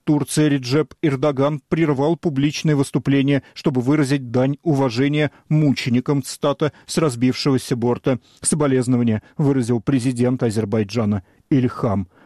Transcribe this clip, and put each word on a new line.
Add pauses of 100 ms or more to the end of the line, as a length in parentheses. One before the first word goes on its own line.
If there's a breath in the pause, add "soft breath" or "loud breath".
Турции
Реджеп
Эрдоган
прервал
публичные
выступления, (140 loud breath)
чтобы
выразить
дань
уважения (180 soft breath)
мученикам,
цитата, (120 soft breath)
с
разбившегося
борта. (220 soft breath)
«Соболезнования», — (120 soft breath)
выразил
президент
Азербайджана (260 soft breath)
Ильхам (180 loud breath)